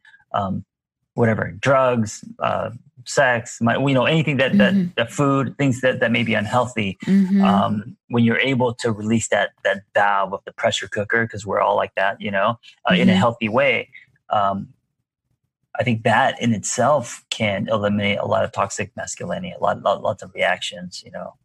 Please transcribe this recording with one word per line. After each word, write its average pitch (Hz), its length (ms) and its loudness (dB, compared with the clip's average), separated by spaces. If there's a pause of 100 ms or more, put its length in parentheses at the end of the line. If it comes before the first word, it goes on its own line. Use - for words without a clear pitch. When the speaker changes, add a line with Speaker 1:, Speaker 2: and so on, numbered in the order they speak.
(340)
Speaker 1:
um, 98 300 -2 (500)
whatever, 110 460 0
drugs, 123 640 0 (160)
uh, 98 320 -4 (340)
sex, 123 560 0
my, 117 160 2
you 135 160 0
know, 123 120 4
anything 151 320 2
that, 131 200 2
that, - 160 4
Speaker 2:
Mm-hmm. 175 220 0
Speaker 1:
the 117 100 0
food, 139 520 0
things 135 240 0
that, 127 180 2
that 120 120 2
may 117 120 2
be 110 100 -2
unhealthy. 107 720 -2
Speaker 2:
Mm-hmm. 196 380 4
Speaker 1:
Um, 104 540 0 (120)
when 120 140 2
you're 113 160 2
able 123 360 0
to 117 160 -2
release 107 380 -2
that, 101 200 0 (140)
that 98 200 -2 (100)
valve 101 400 2
of 95 120 -8
the 101 80 -16
pressure - 340 -2
cooker, 113 400 -2
'cause 104 180 -12
we're 98 140 -2
all 101 160 2
like 98 200 -2
that, 98 260 -2
you 104 100 -6
know, 101 280 0 (300)
uh, - 40 4
in - 160 4
a - 40 6
Speaker 2:
Mm-hmm. - 60 2
Speaker 1:
healthy 117 300 0
way, 123 400 2 (400)
um, 98 400 0 (1120)
I 107 40 2
think 113 200 0
that 120 380 2
in 233 120 2
itself 139 760 0
can 101 400 -2
eliminate 104 500 0
a - 60 -4
lot 104 180 2
of - 80 -4
toxic 98 440 -4
masculinity, 90 640 -8
a - 60 -14
lot, 113 180 0
lot, 101 200 0
lots 107 220 -4
of 92 100 -18
reactions, 90 720 -4
you - 60 -20
know. 92 220 -12 (120)